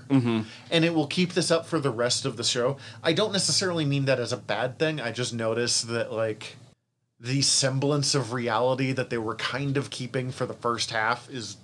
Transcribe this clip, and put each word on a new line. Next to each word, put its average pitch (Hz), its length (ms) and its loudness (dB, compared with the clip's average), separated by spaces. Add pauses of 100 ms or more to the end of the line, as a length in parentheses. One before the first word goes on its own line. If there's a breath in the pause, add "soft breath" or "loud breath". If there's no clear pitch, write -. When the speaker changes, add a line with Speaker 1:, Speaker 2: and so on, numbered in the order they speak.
Speaker 1:
Mm-hmm. 120 320 4 (280 loud breath)
Speaker 2:
And 165 160 4
it 170 80 2
will 151 140 2
keep 180 260 0
this 170 180 2
up 165 140 2
for 160 140 0
the 135 120 0
rest 120 340 0
of 117 120 -4
the 117 60 -4
show. 127 340 0 (260 loud breath)
I 165 100 4
don't 208 180 2
necessarily 180 540 0
mean 139 200 2
that 131 140 4
as 117 140 -2
a 123 40 -2
bad 113 420 -2
thing. 156 200 0
I 117 120 -4
just 117 220 -4
noticed 113 560 0
that, 113 220 -2
like, 110 440 -4 (640)
the 127 220 0
semblance 139 760 2
of 123 180 0
reality 123 600 2
that 127 160 -2
they 120 100 -2
were 110 160 -2
kind 139 420 -2
of 123 120 -2
keeping 127 420 -6
for 127 140 -4
the 117 100 -6
first 117 360 -2
half 113 380 0
is 120 340 -10